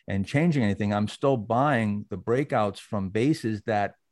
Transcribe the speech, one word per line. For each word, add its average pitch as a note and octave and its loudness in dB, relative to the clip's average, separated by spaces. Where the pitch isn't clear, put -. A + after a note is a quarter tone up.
and G2 -2
changing D3 2
anything. G2+ 2
I'm G#2 0
still C#3 0
buying A2+ 0
the G2 -8
breakouts A#2 0
from F#2+ -6
bases A2 0
that G#2 -2